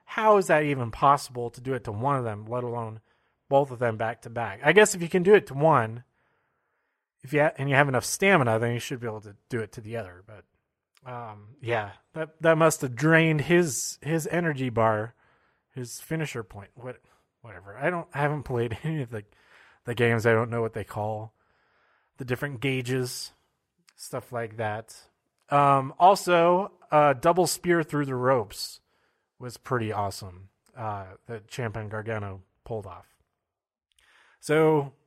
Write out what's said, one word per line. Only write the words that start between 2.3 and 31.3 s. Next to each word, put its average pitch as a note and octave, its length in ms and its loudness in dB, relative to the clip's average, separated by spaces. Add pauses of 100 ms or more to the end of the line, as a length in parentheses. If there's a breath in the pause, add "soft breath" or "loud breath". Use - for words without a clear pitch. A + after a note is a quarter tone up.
let A#2+ 200 -6
alone A#2 360 -8 (480)
both C#3 220 4
of B2 80 -10
them A#2 180 0
back A2+ 260 -4
to A#2 80 -16
back? A2+ 320 -6
I D3+ 100 4
guess G#3 220 6
if F3+ 60 -8
you E3+ 80 -4
can F3+ 140 2
do G3+ 120 8
it G3+ 120 6
to C3+ 80 -12
one, B2+ 500 2 (1200)
if C3 100 -12
you D3 80 2
ha-, D3+ 160 2
and C#3 140 -4
you C3+ 60 2
have C#3+ 120 4
enough B2+ 160 -2
stamina, C#3+ 540 2
then A#2+ 160 0
you A#2 60 -6
should B2+ 200 -8
be A#2+ 60 -10
able G#2+ 160 -10
to G#2 140 -20 (120)
do A#2+ 120 -6
it G#2 120 -10
to - 80 -16
the G#2+ 160 -10
other. F#2 300 -12
But, - 840 -20
um, A2+ 520 -16
yeah, A2 300 -4 (200)
that, D#3+ 300 -10
that D#3+ 160 4
must D#3 240 2
have B2+ 120 -6
drained D#3+ 480 4
his, F3 600 0
his D#3 280 -4
energy D3+ 380 -2
bar, A2 460 0 (600)
his B2 260 -12
finisher D3+ 420 -8
point. G2 320 -20
What, B2+ 260 -16 (400)
whatever. G2+ 380 -20
I C#3+ 100 -2
don't, F3 240 -4
I C3+ 60 -8
haven't D3 240 -2
played A#2 380 -4
<laughs> - 40 -8
any D#3+ 160 -4
of A#2 100 -8
the, G#2+ 140 -12 (640 soft breath)
the A#2+ 80 -6
games. A#2 320 2
I A#2 60 6
don't A2+ 180 2
know A#2 100 -4
what A2+ 140 -6
they G#2 100 -8
call A2 480 -8 (840)
the C3+ 80 -14
different B2+ 340 -6
gauges, B2+ 720 -4 (640)
stuff - 340 -14
like A#2 280 -8
that. A2 360 -8 (540)
Um, C#3 500 4
also, F3+ 760 4 (180)
uh, D3 240 6
double E3+ 320 2
spear E3+ 360 0
through D3 220 -4
the C3+ 100 -4
ropes B2 640 -2 (580)
was B2 180 -16
pretty A#2 340 -2
awesome, G2 600 -8 (260)
uh, G#2 300 -8 (220)
that A2 180 -14